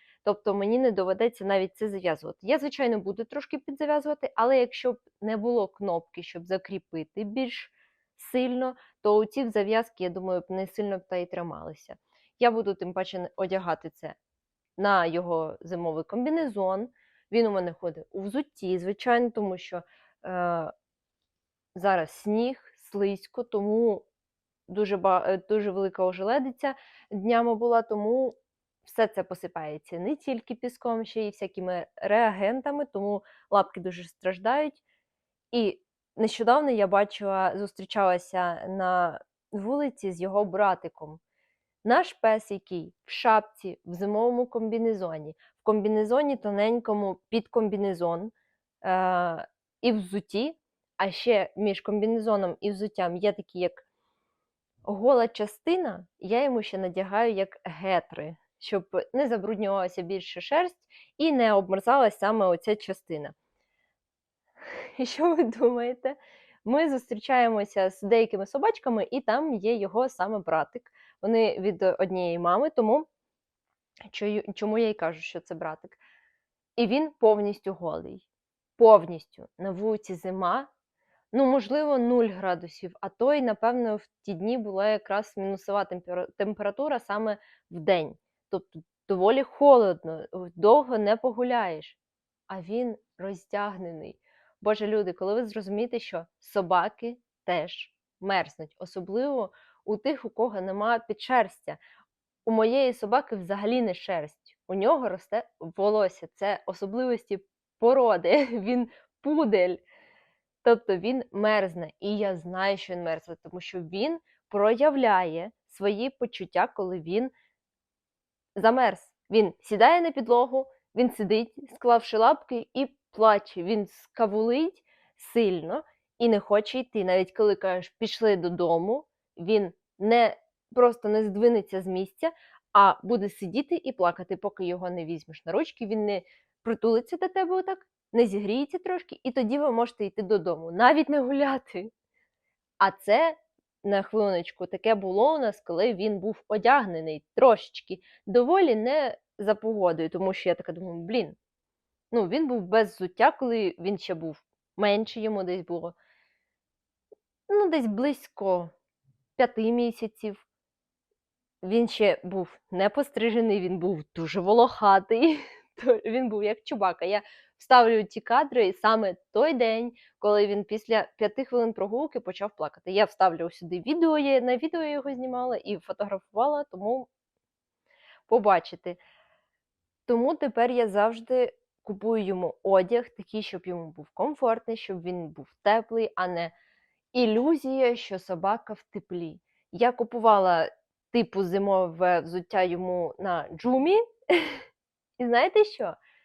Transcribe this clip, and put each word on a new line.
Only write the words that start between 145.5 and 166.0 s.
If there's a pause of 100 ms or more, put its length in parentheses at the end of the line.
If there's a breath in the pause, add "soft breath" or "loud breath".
коли
він
був
одягнений (120)
трошечки, (260 soft breath)
доволі
не (200)
за
погодою,
тому
що
я
така
думаю:
«Блін, (760)
ну,
він
був
без
взуття,
коли
він
ще
був (340)
менше,
йому
десь
було, (1600)
ну,
десь
близько (680)
п'яти
місяців». (1200)
Він
ще
був (120)
не
пострижений,
він
був (120)
дуже
волохатий, (200 loud breath)
<laughs>
то